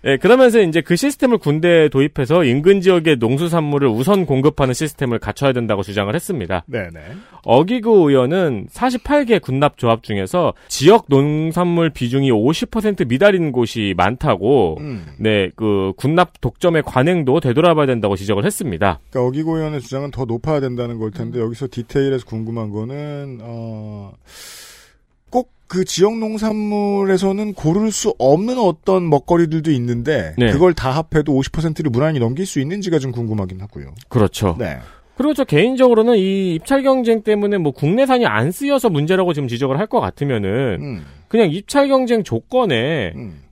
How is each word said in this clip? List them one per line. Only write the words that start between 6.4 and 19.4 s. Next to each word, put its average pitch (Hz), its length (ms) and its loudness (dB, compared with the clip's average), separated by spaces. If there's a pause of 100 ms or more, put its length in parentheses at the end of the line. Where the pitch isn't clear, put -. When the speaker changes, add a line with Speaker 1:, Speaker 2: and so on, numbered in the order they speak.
Speaker 2:
네네. 90 320 -10 (420)
Speaker 1:
어기구 196 680 4
의원은 135 600 0
사십팔 262 540 -2
개 220 160 2
군납 139 380 -2
조합 113 260 0
중에서 107 500 -2 (140)
지역 190 400 4
농산물 160 840 0
비중이 135 400 0
오십 123 400 2
퍼센트 208 320 -2
미달인 165 480 2
곳이 113 460 -2
많다고, 101 840 0
Speaker 2:
음. 120 280 -10 (120)
Speaker 1:
네, 101 380 0
그 98 400 0
군납 165 440 0
독점의 156 440 0
관행도 151 560 2
되돌아봐야 151 460 2
된다고 107 280 0
지적을 98 300 -2
했습니다. 98 560 -2 (100)
Speaker 2:
그러니까 127 180 0
어기구 156 280 -4